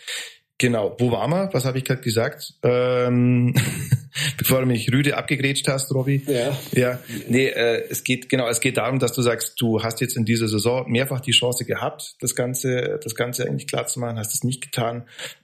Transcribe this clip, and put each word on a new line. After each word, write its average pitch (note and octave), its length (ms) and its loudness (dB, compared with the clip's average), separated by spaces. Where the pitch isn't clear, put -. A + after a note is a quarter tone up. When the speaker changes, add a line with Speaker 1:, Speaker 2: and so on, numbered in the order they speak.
Speaker 1:
Genau. A2+ 420 2
Wo B2 120 4
waren A2 180 0
wir? F#3 240 2
Was B2+ 100 2
habe C3 140 0
ich C3 80 -4
grad C3 160 -2
gesagt? A2+ 600 -2
Ähm, B2 920 4
<laughs> - 420 -4
bevor - 220 2
du C3 60 2
mich A#2+ 260 2
rüde C#3+ 240 2
abgegrätscht C3+ 540 -2
hast, C3+ 240 -2
Robby. C#3 340 0
Speaker 2:
Ja. C3+ 300 0
Speaker 1:
Ja. B2 260 2
Nee, B2+ 180 4
äh, A#2 420 2
es - 140 -6
geht, B2 240 -2
genau, B2+ 220 2
es A#2 100 0
geht B2+ 160 0
darum, B2 240 0
dass A#2+ 140 0
du - 80 0
sagst, A#2 400 0
du A2 220 2
hast A#2+ 180 0
jetzt B2 160 -2
in A#2 80 0
dieser A2+ 240 2
Saison A#2 420 0
mehrfach B2+ 300 0
die - 100 -4
Chance B2 320 2
gehabt, - 560 -6
das - 160 -4
Ganze, B2 680 -2
das - 140 -8
Ganze B2 320 -4
eigentlich C#3 200 -4
klar B2+ 200 -4
zu - 140 -6
machen, A#2 160 -4
hast A2 160 -6
es - 100 -4
nicht B2+ 180 -2
getan. A#2+ 460 -4